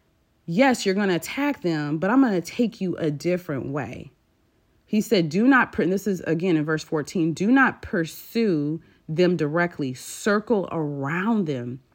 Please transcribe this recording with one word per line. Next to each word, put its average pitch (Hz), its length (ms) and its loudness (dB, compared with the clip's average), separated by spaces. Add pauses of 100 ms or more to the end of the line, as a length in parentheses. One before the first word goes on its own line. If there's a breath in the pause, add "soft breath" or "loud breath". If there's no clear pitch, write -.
(460 soft breath)
"Yes, 233 400 2
you're 190 100 2
gonna 196 200 2
attack 277 460 -4
them, 156 360 -2
but 185 140 -2
I'm 262 100 6
gonna 202 200 2
take - 400 -2
you 180 160 -2
a 160 120 -2
different 151 600 -2
way." 131 420 -8 (800)
He 214 120 2
said, 180 260 2
"Do 185 220 2
not," 262 240 4
per-, 180 100 0
and 170 80 2
this 196 160 -2
is 185 140 -2
again 165 340 0
in 151 80 2
verse 160 180 -2
fourteen, 160 520 -2
"Do 196 180 0
not 262 300 4
pursue 165 960 -2 (300 soft breath)
them 175 260 2
directly. 156 580 -2
Circle 208 800 -2
around 165 760 -2
them 127 360 -6 (140)